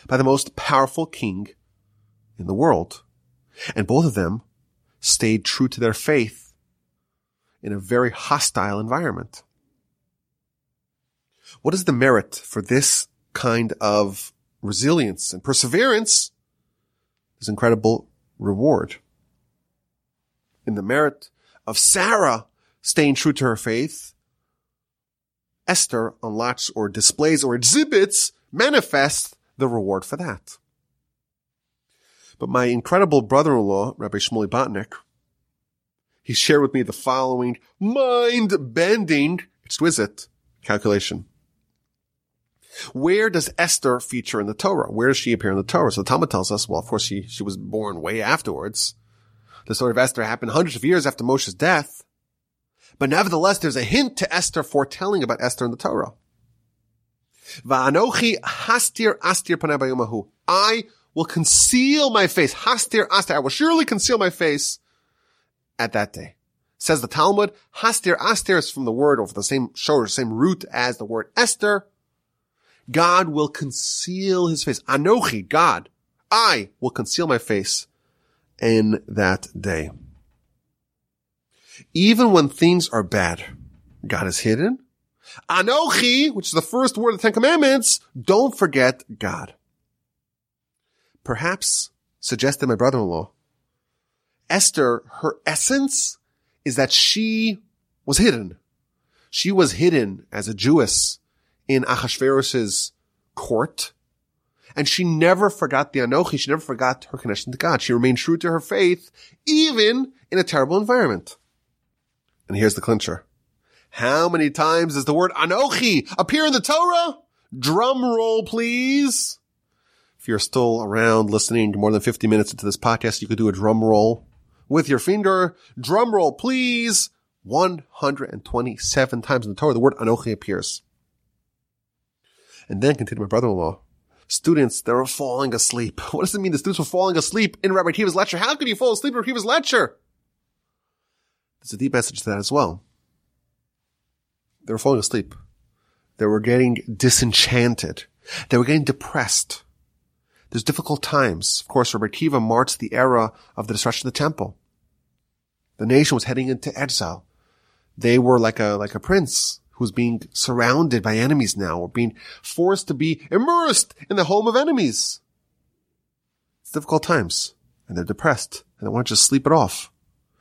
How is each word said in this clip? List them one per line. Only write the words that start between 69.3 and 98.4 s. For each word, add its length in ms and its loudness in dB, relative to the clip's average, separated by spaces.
the 80 -8
same 320 -2
shor, 320 0
same 260 -4
root 400 0
as 260 -2
the 60 -12
word 320 -6
Esther. 500 0
God 380 4
will 200 0
conceal 1000 -4
his 160 -2
face. 160 -4
Anochi, 680 0
God, 400 2
I 480 2
will 120 -2
conceal 360 -4
my 120 2
face 480 -4
in 480 2
that 400 0
day. 320 -4
Even 380 4
when 160 6
things 420 2
are 120 0
bad, 420 -2
God 200 -4
is 140 -4
hidden. 380 0
Anochi, 840 2
which 140 -8
is 60 -8
the 100 0
first 360 0
word 160 0
of 60 -10
the 20 -18
Ten 100 2
Commandments, 680 4
don't 360 2
forget 480 2
God. 360 -8
Perhaps, 640 -4
suggested 460 -2
my 80 2
brother-in-law, 560 0
Esther, 540 2
her 160 -2
essence 720 -2
is 120 -4
that 160 2
she 640 2
was 140 0
hidden. 400 0